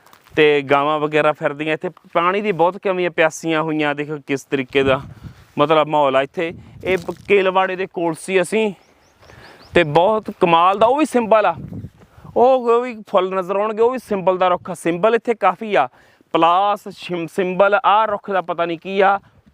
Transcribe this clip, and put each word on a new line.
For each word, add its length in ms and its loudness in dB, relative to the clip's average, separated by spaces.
ਤੇ 260 4
ਗਾਵਾਂ 360 0
ਵਗੈਰਾ 340 0
ਫਿਰਦੀਆਂ 420 -4
ਇੱਥੇ। 140 -8
ਪਾਣੀ 280 0
ਦੀ 120 -2
ਬਹੁਤ 260 0
ਕਮੀ 260 -4
ਆ, 60 -2
ਪਿਆਸੀਆਂ 520 0
ਹੋਈਆਂ। 320 -2
ਦੇਖ 160 -8
ਕਿਸ 180 -6
ਤਰੀਕੇ 380 -2
ਦਾ 180 2
ਮਤਲਬ 280 4
ਮਾਹੌਲ 300 0
ਆ 60 2
ਇੱਥੇ। 300 -6
ਇਹ 140 0
ਪ-, 160 -8
ਕੇਲਵਾੜੇ 480 0
ਦੇ 100 -6
ਕੋਲ 280 -4
ਸੀ 260 -2
ਅਸੀਂ, 320 0
ਤੇ 100 6
ਬਹੁਤ 460 0
ਕਮਾਲ 380 4
ਦਾ 80 4
ਉਹ 100 2
ਵੀ 80 2
ਸਿੰਬਲ 420 2
ਆ। 80 0
ਉਹ, 320 4
ਉਹ 140 2
ਵੀ 140 -8
ਫੁੱਲ 260 0
ਨਜ਼ਰ 220 -4
ਆਉਣਗੇ, 260 -2
ਉਹ 80 2
ਵੀ 80 -6
ਸਿੰਬਲ 400 -2
ਦਾ 100 2
ਰੁੱਖ 220 -2
ਆ। 40 -8
ਸਿੰਬਲ 400 0
ਇੱਥੇ 200 -2
ਕਾਫੀ 400 -2
ਆ, 140 2
ਪਲਾਸ, 560 0
ਸ਼ਿਮ-, 380 -10
ਸਿੰਬਲ, 580 0
ਆਹ 220 2
ਰੁੱਖ 240 -8
ਦਾ 100 -2
ਪਤਾ 260 -4
ਨਹੀਂ 120 -8
ਕੀ 220 -4
ਆ। 200 2